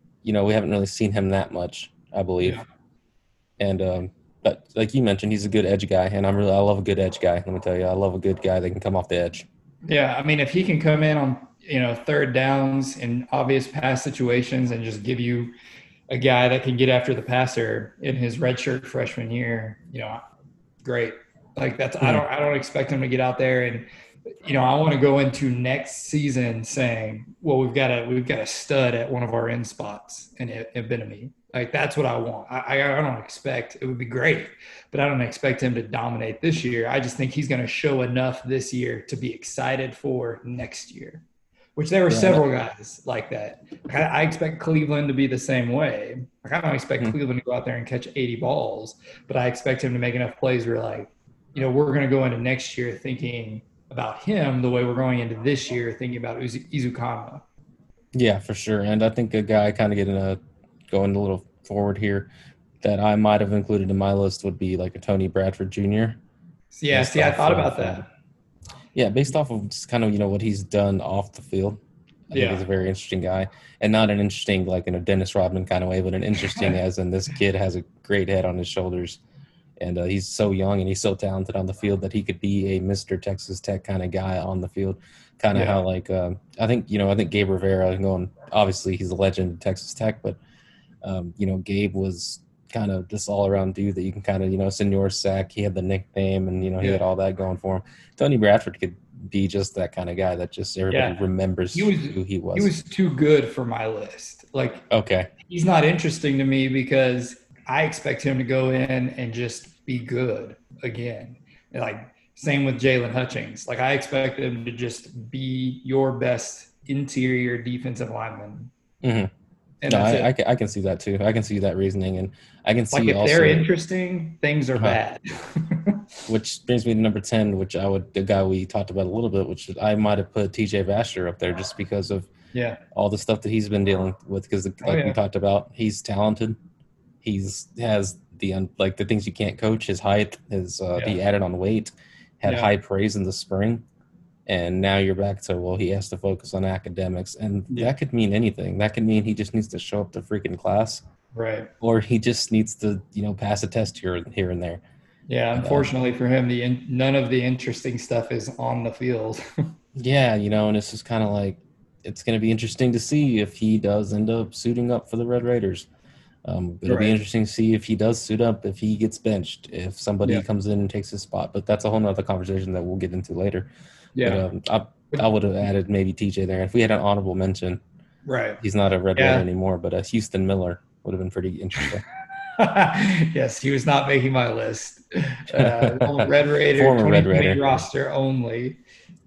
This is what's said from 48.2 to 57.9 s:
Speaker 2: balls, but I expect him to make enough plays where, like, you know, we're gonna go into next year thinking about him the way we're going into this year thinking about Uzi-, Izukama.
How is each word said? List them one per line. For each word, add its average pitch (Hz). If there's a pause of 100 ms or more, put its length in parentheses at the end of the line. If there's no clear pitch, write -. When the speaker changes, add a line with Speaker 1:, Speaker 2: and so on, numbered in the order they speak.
Speaker 2:
balls, 117 (320)
but -
I 123
expect 127
him 127
to 123
make 123
enough 123
plays 127
where, 113
like, 107 (460)
you 135
know, 131
we're 139
gonna 139
go 131
into 120
next 127
year 123
thinking 120 (300)
about 113
him 143
the 123
way 123
we're 123
going 127
into 113
this 135
year 120
thinking 123
about 117
Uzi-, 123
Izukama. 123 (720)